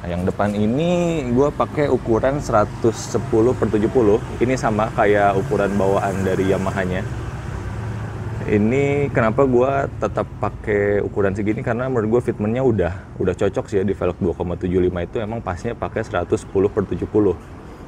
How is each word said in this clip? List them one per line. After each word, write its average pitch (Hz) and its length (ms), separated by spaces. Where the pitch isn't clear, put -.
yang 87 160
depan 101 320
ini 160 680
gue 139 160
pakai 139 400
ukuran 127 480
seratus 110 560
sepuluh 113 560
per 113 160
tujuh 107 240
puluh. 117 320
Ini 123 160
sama 113 400
kayak 104 400
ukuran 98 400
bawaan 98 480
dari 95 240
Yamaha-nya. 92 560
Ini 139 640
kenapa 120 320
gue 131 280
tetap 104 280
pakai 101 640
ukuran 98 320
segini, 110 240
karena 127 320
menurut 113 280
gue - 20
fitmentnya 110 320
udah, 95 300
udah 92 160
cocok 104 320
sih 101 120
ya 95 40
di 98 80
velg 90 240
dua 90 160
koma 87 240
tujuh 90 240
lima 90 240
itu, 87 160
emang 113 240
pasnya 98 320
pakai 110 320
seratus 92 400
sepuluh 95 240
per 98 160
tujuh 90 200
puluh. 98 280